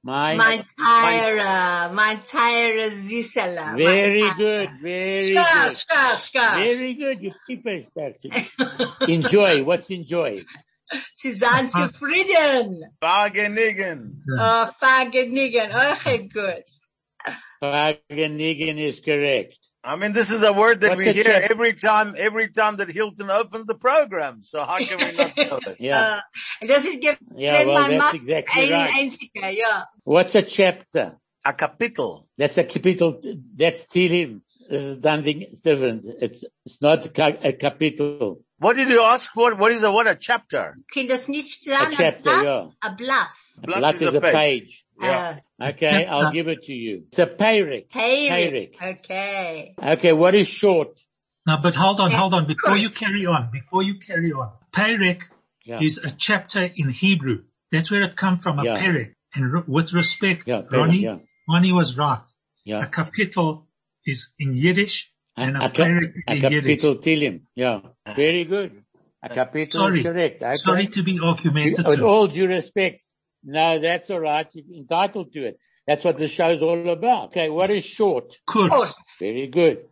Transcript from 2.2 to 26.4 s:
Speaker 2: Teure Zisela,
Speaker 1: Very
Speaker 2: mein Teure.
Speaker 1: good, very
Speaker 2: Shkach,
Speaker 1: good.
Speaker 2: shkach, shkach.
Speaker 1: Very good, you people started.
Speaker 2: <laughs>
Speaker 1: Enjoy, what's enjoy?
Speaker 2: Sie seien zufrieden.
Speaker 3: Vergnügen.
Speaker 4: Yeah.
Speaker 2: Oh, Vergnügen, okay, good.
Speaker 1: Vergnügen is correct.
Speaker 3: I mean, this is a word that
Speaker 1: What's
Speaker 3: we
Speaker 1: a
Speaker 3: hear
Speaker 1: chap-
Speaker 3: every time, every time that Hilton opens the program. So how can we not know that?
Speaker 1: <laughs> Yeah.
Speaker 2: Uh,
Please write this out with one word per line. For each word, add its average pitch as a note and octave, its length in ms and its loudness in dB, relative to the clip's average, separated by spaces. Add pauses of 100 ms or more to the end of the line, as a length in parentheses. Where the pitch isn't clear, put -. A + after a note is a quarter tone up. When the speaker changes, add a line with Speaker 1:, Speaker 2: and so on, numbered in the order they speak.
Speaker 2:
Teure A#3 680 0
Zisela, G3 840 -6
Speaker 1:
Very G3 420 4
Speaker 2:
mein G#3 140 2
Teure. F#3 40 -8
Speaker 1:
good, G#3 320 -2 (120)
very F#3+ 520 -4
Speaker 2:
Shkach, E4 300 4
Speaker 1:
good. - 140 -2
Speaker 2:
shkach, C4+ 560 0
shkach. A3+ 280 2
Speaker 1:
Very B3 340 -2
good, C4+ 260 -4
you F#3+ 100 -8 (160)
people G#3+ 440 -8
started. - 420 -12 (680)
Speaker 2:
<laughs> B3 80 2
Speaker 1:
Enjoy, E3 540 4
what's E3 260 -2
enjoy? D3+ 540 -4 (720)
Speaker 2:
Sie C4 220 -6
seien B3 320 2
zufrieden. C#4 1120 0 (200)
Speaker 3:
Vergnügen. G3 1300 -2
Speaker 4:
Yeah. C3 140 -4
Speaker 2:
Oh, A3+ 300 2 (140)
Vergnügen, B3+ 840 2 (220)
okay, A3+ 340 -2
good. G3 360 -6 (960)
Speaker 1:
Vergnügen D3+ 1200 -2
is C#3+ 200 -4
correct. C#3+ 560 0 (300)
Speaker 3:
I C#3+ 120 -6
mean, G3+ 160 -4
this G#3+ 180 2
is A3 120 2
a G#3 100 6
word G#3+ 280 6
that G#3 100 4
Speaker 1:
What's F#3 120 0
Speaker 3:
we G#3+ 60 4
Speaker 1:
a - 40 4
Speaker 3:
hear G#3 120 2
Speaker 1:
chap- G#3 260 4
Speaker 3:
every A3+ 220 2
time, G#3+ 440 2
every G#3+ 320 -2
time G#3+ 280 0
that F#3+ 120 -6
Hilton G3 400 -8
opens A3+ 380 -2
the A3+ 80 -6
program. F#3+ 680 0
So D3 220 -8
how F3 140 -4
can - 200 -4
we E3+ 200 -4
not - 180 -2
know C#4+ 300 -2
that? G2 120 -12
Speaker 1:
<laughs> - 20 -20
Yeah. B3+ 200 -2
Speaker 2:
Uh, G#3+ 220 0 (460)